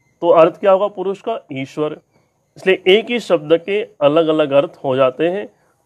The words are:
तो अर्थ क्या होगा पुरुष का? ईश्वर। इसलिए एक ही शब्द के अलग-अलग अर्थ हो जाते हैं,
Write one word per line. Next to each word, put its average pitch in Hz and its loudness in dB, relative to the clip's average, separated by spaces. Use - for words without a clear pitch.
तो 170 -2
अर्थ 165 4
क्या 196 2
होगा 190 0
पुरुष 196 -8
का? 226 -8
ईश्वर। 151 -8
इसलिए 185 0
एक 208 4
ही 240 -4
शब्द 160 0
के 202 -4
अलग-अलग 156 0
अर्थ 143 -2
हो 135 -2
जाते 135 0
हैं, 196 -6